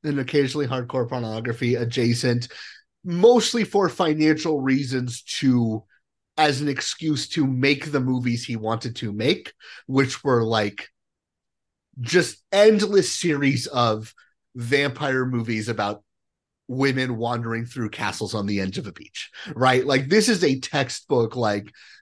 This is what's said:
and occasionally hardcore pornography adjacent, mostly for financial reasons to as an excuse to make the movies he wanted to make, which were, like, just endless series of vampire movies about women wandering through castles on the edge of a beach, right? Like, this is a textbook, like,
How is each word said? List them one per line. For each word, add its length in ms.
and 140
occasionally 480
hardcore 420
pornography 680
adjacent, 720
mostly 600
for 240
financial 720
reasons 640
to 600
as 240
an 60
excuse 600
to 180
make 460
the 80
movies 440
he 120
wanted 400
to 160
make, 400
which 380
were, 180
like, 460
just 420
endless 600
series 540
of 480
vampire 720
movies 420
about 340
women 480
wandering 480
through 260
castles 440
on 120
the 140
edge 180
of 80
a 60
beach, 380
right? 300
Like, 240
this 200
is 160
a 160
textbook, 760
like, 380